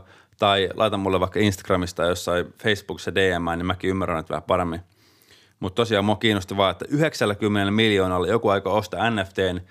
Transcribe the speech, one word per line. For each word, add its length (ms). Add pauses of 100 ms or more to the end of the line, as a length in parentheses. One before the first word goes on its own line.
(380)
tai 360
laita 240
mulle 220
vaikka 200
Instagramista 640
jossain 500 (100)
Facebookissa 520
D 240
M, 60 (120)
niin 80
mäkin 240
ymmärrän, 300
että 120
vähän 120
paremmin. 380 (800)
Mut 160
tosiaan 300
mua 100
kiinnosti 420
vaan, 140
että 180
yhdeksälläkymmenellä 840
miljoonalla 560
joku 220
aika 200
ostaa 400
N 160
F 80
T:n, 380